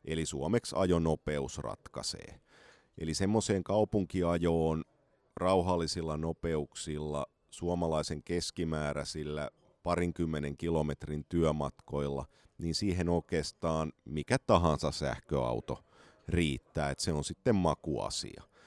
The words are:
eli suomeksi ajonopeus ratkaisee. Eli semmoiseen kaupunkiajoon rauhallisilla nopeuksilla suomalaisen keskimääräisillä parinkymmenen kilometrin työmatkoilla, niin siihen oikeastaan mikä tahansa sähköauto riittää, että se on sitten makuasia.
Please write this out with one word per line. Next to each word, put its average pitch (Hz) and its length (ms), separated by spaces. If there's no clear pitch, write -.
eli 80 220
suomeksi 80 520
ajonopeus 80 800
ratkaisee. - 840
Eli 80 160
semmoiseen 98 500
kaupunkiajoon 85 1200
rauhallisilla 87 800
nopeuksilla 76 1120
suomalaisen 82 720
keskimääräisillä 76 1300
parinkymmenen 82 760
kilometrin 76 720
työmatkoilla, 71 1000
niin 82 160
siihen 90 340
oikeastaan 80 840
mikä 76 340
tahansa 80 520
sähköauto 62 960
riittää, 76 600
että - 140
se 87 80
on 73 120
sitten - 300
makuasia. 76 880